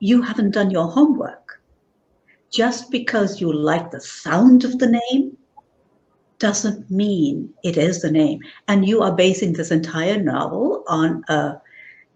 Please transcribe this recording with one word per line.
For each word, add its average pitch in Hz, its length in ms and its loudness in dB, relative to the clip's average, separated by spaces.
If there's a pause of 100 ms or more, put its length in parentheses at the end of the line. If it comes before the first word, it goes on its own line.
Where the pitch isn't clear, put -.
You 240 220 4
haven't 214 280 -2
done 202 200 0
your 165 160 0
homework. - 720 0 (920)
Just 240 400 -2
because 226 480 -2
you 170 140 0
like 151 380 -2
the - 100 -14
sound 240 640 4
of 254 140 -4
the 233 200 2 (120)
name - 260 -2 (1040)
doesn't 202 480 -4
mean 185 640 -2 (100)
it 170 140 -2
is 170 240 0
the 156 100 -2
name. 156 280 2 (280)
And 196 220 2
you 220 120 2
are 185 140 0 (100)
basing 185 280 0
this 160 180 -4
entire 165 500 -2
novel 160 640 -4
on 165 420 -2
a, 147 320 -2 (540)